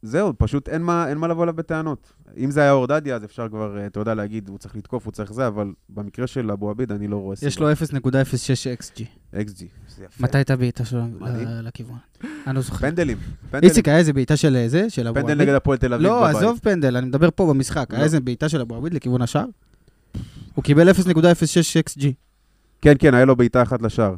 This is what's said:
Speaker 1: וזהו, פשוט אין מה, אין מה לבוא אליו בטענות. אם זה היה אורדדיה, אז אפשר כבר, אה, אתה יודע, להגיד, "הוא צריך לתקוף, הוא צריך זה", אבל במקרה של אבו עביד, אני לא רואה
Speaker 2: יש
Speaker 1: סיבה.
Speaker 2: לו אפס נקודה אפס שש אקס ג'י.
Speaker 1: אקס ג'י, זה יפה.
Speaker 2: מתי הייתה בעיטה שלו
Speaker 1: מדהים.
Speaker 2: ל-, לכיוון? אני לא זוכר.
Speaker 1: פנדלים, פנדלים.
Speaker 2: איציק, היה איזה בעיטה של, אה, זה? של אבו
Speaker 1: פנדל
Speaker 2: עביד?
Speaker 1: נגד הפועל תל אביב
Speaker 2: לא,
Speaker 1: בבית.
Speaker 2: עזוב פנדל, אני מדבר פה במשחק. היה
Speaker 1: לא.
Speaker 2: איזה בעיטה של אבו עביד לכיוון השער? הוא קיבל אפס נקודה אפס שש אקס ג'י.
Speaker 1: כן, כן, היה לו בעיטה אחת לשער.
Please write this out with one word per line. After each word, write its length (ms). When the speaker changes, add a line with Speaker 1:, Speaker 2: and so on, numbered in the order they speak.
Speaker 1:
וזהו, 340
פשוט 320
אין 120
מה, 280
אין 80
מה 100
לבוא 160
אליו 120
בטענות. 580
אם 140
זה 100
היה 100
אורדדיה, 440
אז 100
אפשר 240
כבר, 280
אה, 80
אתה 140
יודע, 140
להגיד, 360
"הוא 80
צריך 180
לתקוף, 300
הוא 80
צריך 200
זה", 140
אבל 240
במקרה 380
של 240
אבו 180
עביד, 220
אני 160
לא 100
רואה 240
Speaker 2:
יש 120
Speaker 1:
סיבה. 120
Speaker 2:
לו 60
אפס 220
נקודה 280
אפס 200
שש 260
אקס 280
ג'י. 100
Speaker 1:
אקס 180
ג'י, 140
זה 80
יפה. 200
Speaker 2:
מתי 140
הייתה 180
בעיטה 300
שלו 160
Speaker 1:
מדהים. 280
Speaker 2:
ל-, 200
לכיוון? 300
אני 80
לא 60
זוכר. 160
Speaker 1:
פנדלים, 400
פנדלים. 180
Speaker 2:
איציק, 180
היה 100
איזה 160
בעיטה 240
של, 180
אה, 140
זה? 200
של 180
אבו 120
Speaker 1:
פנדל 120
Speaker 2:
עביד? 100
Speaker 1:
נגד 120
הפועל 240
תל 160
אביב 140
Speaker 2:
לא, 160
Speaker 1:
בבית. 120
Speaker 2:
עזוב 280
פנדל, 340
אני 100
מדבר 280
פה 180
במשחק. 360
היה 100
Speaker 1:
לא. 40
Speaker 2:
איזה 160
בעיטה 300
של 120
אבו 140
עביד 180
לכיוון 280
השער? 240
הוא 80
קיבל 280
אפס 160
נקודה 240
אפס 180
שש 280
אקס 200
ג'י. 160
Speaker 1:
כן, 180
כן, 140
היה 120
לו 100
בעיטה 260
אחת 200
לשער. 360